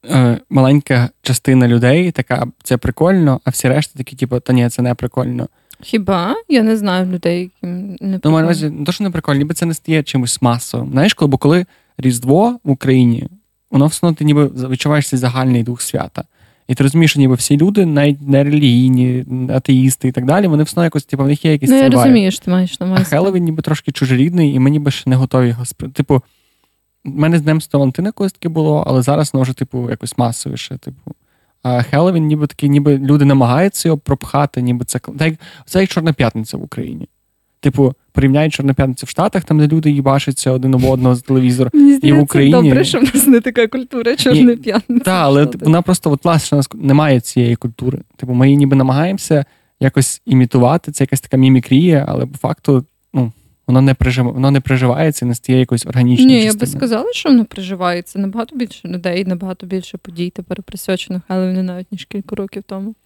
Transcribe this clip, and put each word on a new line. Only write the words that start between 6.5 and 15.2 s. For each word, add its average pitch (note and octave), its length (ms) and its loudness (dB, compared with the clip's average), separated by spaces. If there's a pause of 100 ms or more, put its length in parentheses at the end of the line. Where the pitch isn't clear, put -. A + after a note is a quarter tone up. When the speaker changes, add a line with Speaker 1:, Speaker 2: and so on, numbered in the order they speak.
Speaker 2:
не A3 140 0
знаю F#3 280 -2
людей, F3 360 -4
яким F3+ 500 -12
не F3 100 -14
Speaker 1:
Ну, G3+ 60 -8
маю F#3+ 60 -4
на F#3 60 -6
Speaker 2:
прикольно. D#3+ 260 -2
Speaker 1:
увазі, D#3 240 -2
не D3+ 160 -8
то, F3 60 -4
що G#3 120 -6
не G3 60 -4
прикольно, D#3 280 -4
ніби D3+ 160 -4
це F3 120 -6
не E3 80 -4
стає D#3 300 -4
чимось - 380 -4
масовим. A#2+ 500 -4
Знаєш, D#3+ 220 0
коли, - 180 0
бо C3 60 0
коли E3+ 280 2 (320)
Різдво C3+ 680 0
в D#3 60 -4
Україні, B2+ 580 0 (440)
воно D3 160 2
все F3 200 -2
одно D#3+ 80 0
ти D3+ 100 -6
ніби D3 220 2
відчуваєш C3 640 -2
цей C3 100 -2
загальний B2 440 0